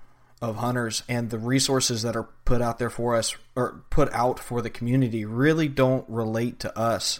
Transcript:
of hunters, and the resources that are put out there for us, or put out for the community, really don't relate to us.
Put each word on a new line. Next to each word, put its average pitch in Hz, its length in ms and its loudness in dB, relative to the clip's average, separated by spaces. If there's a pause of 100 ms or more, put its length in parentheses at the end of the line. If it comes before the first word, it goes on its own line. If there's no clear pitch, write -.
(420)
of 113 160 -4
hunters, 120 520 -2
and 120 200 -2
the 113 100 -4
resources 123 640 2
that 117 120 -2
are 113 140 -4 (160)
put 123 160 6
out 117 160 -2
there 120 120 -4
for 120 260 0
us, 113 200 0 (200)
or - 340 -2
put 147 240 4
out 120 240 2
for 120 240 -6
the 113 80 -6
community, 120 560 0
really 147 420 2
don't 131 400 2
relate 113 520 -4
to - 180 -8
us. 110 420 -2